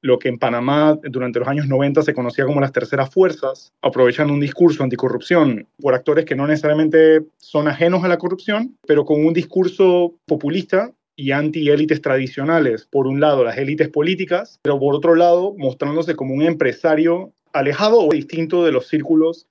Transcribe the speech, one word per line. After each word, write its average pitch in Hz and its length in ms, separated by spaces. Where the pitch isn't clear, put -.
Lo 123 180
que 131 100
en 123 80
Panamá 143 640
durante 127 380
los 120 80
años 143 200
noventa 143 360
se - 100
conocía 123 320
como 139 160
las 135 100
terceras 135 400
fuerzas, 160 600
aprovechan 127 480
un 143 100
discurso 151 440
anticorrupción 127 800
por 131 140
actores 156 300
que 147 100
no 139 100
necesariamente 156 760
son 151 300
ajenos 170 360
a 185 40
la 175 120
corrupción, 208 680
pero 147 180
con 151 220
un 165 80
discurso 175 800
populista 180 640
y 135 160
anti-élites 151 720
tradicionales. 135 880
Por 135 160
un 139 120
lado, 147 240
las 113 140
élites 147 320
políticas, 180 720
pero 143 180
por 139 140
otro 165 220
lado, 175 420
mostrándose 160 580
como 135 200
un 147 80
empresario 160 880
alejado 170 540
o 156 80
distinto 160 500
de 156 100
los 127 140
círculos 160 640